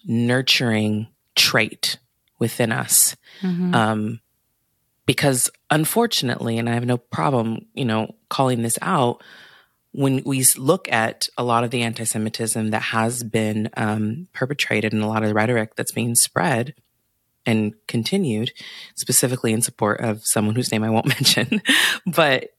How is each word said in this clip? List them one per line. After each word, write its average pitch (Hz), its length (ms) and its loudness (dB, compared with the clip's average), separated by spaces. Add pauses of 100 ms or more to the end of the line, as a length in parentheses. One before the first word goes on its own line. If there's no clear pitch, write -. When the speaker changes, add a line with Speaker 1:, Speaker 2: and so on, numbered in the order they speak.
Speaker 1:
nurturing 117 1000 2 (300)
trait - 600 0 (400)
within 117 340 0
us. - 440 0 (240)
Speaker 2:
Mm-hmm. 180 340 0
Speaker 1:
Um, 110 460 0 (880)
because 135 440 2 (200)
unfortunately, 151 880 0
and 117 100 -2
I 117 60 0
have 120 120 0
no 123 120 2
problem, 123 760 -2
you 139 100 -4
know, 110 300 -2 (140)
calling 127 340 0
this 113 200 -2
out, 143 400 0 (720)
when 135 320 0
we 135 160 -2
s-, - 160 2
look 131 360 0
at 113 440 0
a 127 60 -2
lot 120 220 2
of 113 60 -4
the 120 120 0
anti-Semitism 113 880 -2
that 110 120 0
has 120 420 0
been, 107 520 -2
um, 110 560 -2
perpetrated 113 600 -2
and 107 100 0
a 107 40 0
lot 110 160 0
of 107 60 2
the 107 60 0
rhetoric 110 400 0
that's - 180 -6
being 117 220 -2
spread 139 600 0 (720)
and 110 280 2 (140)
continued, 117 640 0 (420)
specifically - 580 0
in 113 100 0
support - 380 0
of 110 240 -2
someone 107 300 0
whose 123 160 -2
name 110 140 0
I 110 60 0
won't 110 160 2
<laughs> - 20 2
mention, 131 540 0 (440)
but 156 520 2